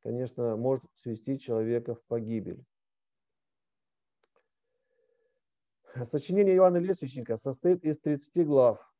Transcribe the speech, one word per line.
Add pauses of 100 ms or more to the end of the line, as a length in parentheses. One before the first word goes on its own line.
конечно,
может (100)
свести
человека
в
погибель. (3500)
Сочинение
Иоанна
Лествичника
состоит
из
тридцати
глав